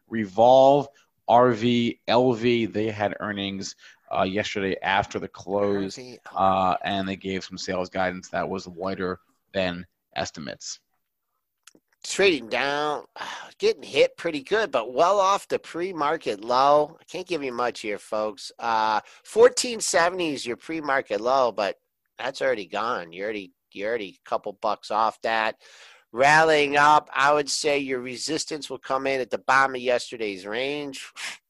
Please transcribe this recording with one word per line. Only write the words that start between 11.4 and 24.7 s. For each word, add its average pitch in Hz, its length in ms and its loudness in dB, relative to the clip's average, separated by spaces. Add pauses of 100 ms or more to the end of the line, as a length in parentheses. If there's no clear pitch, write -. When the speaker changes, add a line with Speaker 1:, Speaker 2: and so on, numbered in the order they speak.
Speaker 2:
Trading 160 460 0
down, 143 560 -2 (120)
<sighs> - 420 -14
getting 196 260 0
hit 156 320 2
pretty 156 260 -6
good, 202 300 0
but 123 200 -2
well 175 280 4
off 196 260 2
the 123 140 -2
pre-market 156 840 -4
low. 143 560 4
I - 40 -20
can't 180 240 -12
give 156 160 -4
you 131 80 -6
much 120 260 -2
here, 104 200 -6
folks. 107 600 -6
Uh, 110 420 0 (220)
fourteen 240 560 4
seventy 175 560 0
is 120 100 -8
your 120 120 -6
pre-market 135 640 -4
low, 123 320 2
but 95 240 -2 (420)
that's 127 240 -8
already 117 240 -2
gone. 101 460 -4
You're 95 140 -8
already, 104 260 -8 (180)
you're 98 180 -6
already 104 320 -6
a - 80 -20
couple 110 320 -6
bucks - 300 -4